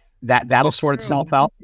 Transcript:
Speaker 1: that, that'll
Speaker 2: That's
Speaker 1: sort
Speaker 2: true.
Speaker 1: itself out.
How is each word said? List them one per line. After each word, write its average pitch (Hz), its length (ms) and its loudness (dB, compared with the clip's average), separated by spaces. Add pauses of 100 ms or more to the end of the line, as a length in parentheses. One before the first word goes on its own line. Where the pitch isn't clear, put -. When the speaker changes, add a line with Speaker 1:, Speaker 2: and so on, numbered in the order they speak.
(220)
Speaker 1:
that, 123 260 0
that'll 127 220 2
Speaker 2:
That's - 80 -6
Speaker 1:
sort 143 160 -2
Speaker 2:
true. 131 100 -8
Speaker 1:
itself 143 280 -4
out. 143 200 2 (120)